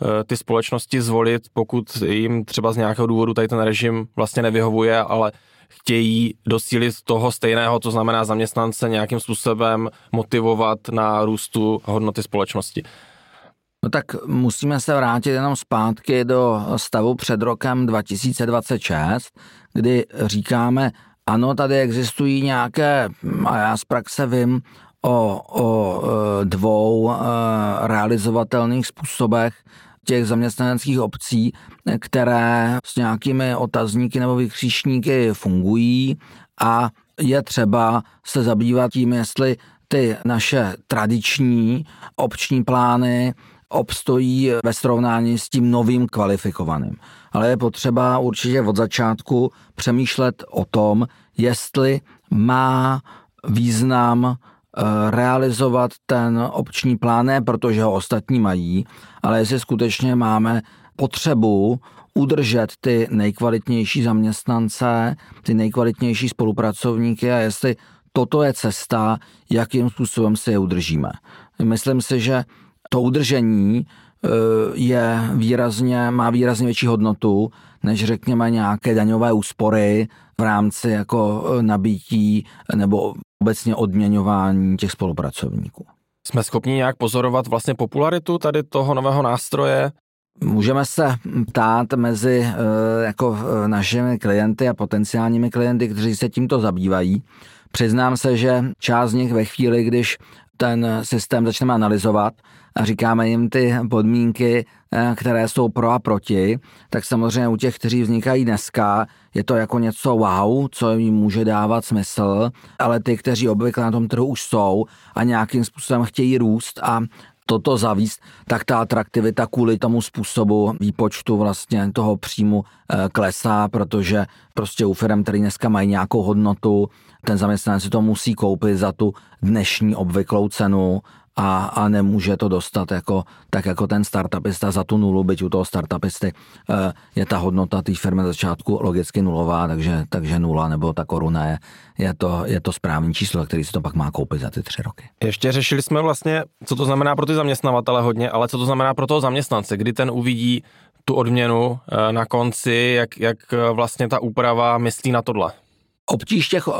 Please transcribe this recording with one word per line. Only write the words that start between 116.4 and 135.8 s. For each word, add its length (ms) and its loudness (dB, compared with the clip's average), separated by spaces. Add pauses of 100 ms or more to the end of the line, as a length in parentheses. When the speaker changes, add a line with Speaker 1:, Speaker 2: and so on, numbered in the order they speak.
Speaker 2:
a 180 0 (460)
toto 300 0
zavíst, 440 0 (280)
tak 160 -2
ta 160 0
atraktivita 640 0
kvůli 320 2
tomu 240 0
způsobu 800 0
výpočtu 560 -2
vlastně 560 -2
toho 240 0
příjmu, 480 0
eh, 480 -4
klesá, 560 0
protože 580 0 (280)
prostě 320 -2
u 80 2
firem, 280 2
který 160 -2
dneska 300 -2
mají 200 2
nějakou 340 0
hodnotu, 640 2 (360)
ten 140 0
zaměstnanec 440 0
si 80 -6
to 120 2
musí 320 0
koupit 420 0
za 160 0
tu 200 0 (300)
dnešní 520 0
obvyklou 540 0
cenu 520 0 (400)
a, 240 0
a 240 0
nemůže 480 2
to 120 -2
dostat 420 -2
jako, 340 -2 (260)
tak 160 -2
jako 200 -2
ten 180 0
startupista 640 -2
za 140 0
tu 120 0
nulu, 280 2
byť 180 0
u 60 -2
toho 160 0
startupisty, 680 -4 (380)